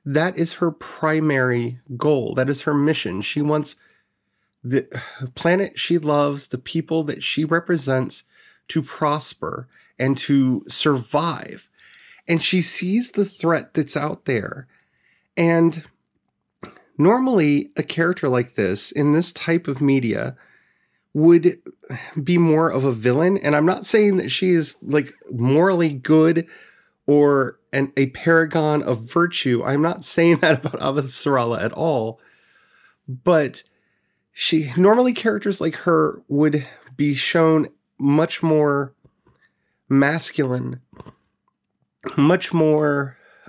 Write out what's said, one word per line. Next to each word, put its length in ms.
That 320
is 160
her 180
primary 1080
goal. 380
That 140
is 120
her 120
mission. 480
She 200
wants 340
the 240
planet 460
she 180
loves, 500
the 100
people 460
that 200
she 200
represents, 800
to 160
prosper 840
and 220
to 480
survive. 1000
And 140
she 200
sees 500
the 140
threat 480
that's 240
out 280
there. 420
And 480
normally, 800
a 80
character 460
like 260
this, 360
in 220
this 180
type 360
of 140
media, 540
would 460
be 160
more 320
of 140
a 80
villain. 460
And 180
I'm 100
not 200
saying 320
that 120
she 220
is, 300
like, 320
morally 640
good 540
or 540
an, 260
a 100
paragon 760
of 200
virtue. 640
I'm 180
not 220
saying 340
<laughs> 40
that 240
about 160
Avasarala 800
at 120
all. 460
But 560
she, 440
normally 380
characters 480
like 160
her 500
would 380
be 180
shown 540
much 440
more 520
masculine, 920
much 360
more, 640